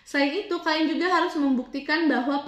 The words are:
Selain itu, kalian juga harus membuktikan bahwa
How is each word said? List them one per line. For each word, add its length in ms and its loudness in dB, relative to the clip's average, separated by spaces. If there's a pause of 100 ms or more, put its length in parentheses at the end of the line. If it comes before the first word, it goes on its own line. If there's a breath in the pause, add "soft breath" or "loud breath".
Selain 320 0
itu, 240 -4
kalian 320 0
juga 240 0
harus 240 0
membuktikan 720 0
bahwa 400 0